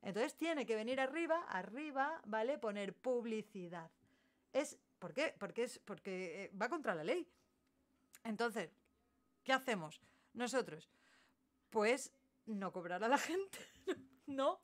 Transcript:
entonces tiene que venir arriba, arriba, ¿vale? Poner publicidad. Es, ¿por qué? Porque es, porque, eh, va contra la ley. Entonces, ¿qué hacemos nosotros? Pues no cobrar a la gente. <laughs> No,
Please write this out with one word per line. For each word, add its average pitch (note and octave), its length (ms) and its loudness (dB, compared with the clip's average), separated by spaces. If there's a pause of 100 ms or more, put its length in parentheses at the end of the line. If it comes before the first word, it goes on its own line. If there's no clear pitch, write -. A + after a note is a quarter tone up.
entonces G#3 320 0
tiene D#4 300 0
que A3 100 2
venir B3 240 0
arriba, D#4+ 480 2
arriba, C4 800 -2
¿vale? A3 320 0
Poner G3+ 360 -4
publicidad. G#3 960 -4 (640)
Es, D4 260 0 (200)
¿por F3 160 -8
qué? D#4 240 2
Porque G3+ 260 -2
es, A#3+ 140 -6
porque, F#3 680 -6
eh, - 60 -10 (100)
va A#3+ 80 2
contra B3 260 0
la D#3 80 -2
ley. D4 240 0 (960)
Entonces, A3 480 -2 (720)
¿qué C4 120 4
hacemos G#3+ 480 0 (320)
nosotros? A3 560 0 (800)
Pues A#3 420 4 (320)
no G3 260 -4
cobrar F3+ 320 -4
a A3+ 60 4
la C#4 100 10
gente. F#4+ 400 -2 (280)
<laughs> - 240 -4 (160)
No, C#4+ 380 2